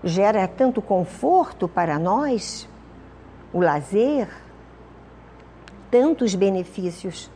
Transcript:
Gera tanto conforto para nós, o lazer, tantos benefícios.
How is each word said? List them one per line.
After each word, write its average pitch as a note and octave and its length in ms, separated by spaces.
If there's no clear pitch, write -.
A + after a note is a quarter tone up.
Gera F#3+ 460
tanto B3 340
conforto G3+ 840
para E3 320
nós, A3+ 680
o F3 80
lazer, G3 680
tantos B3 440
benefícios. F#3 1000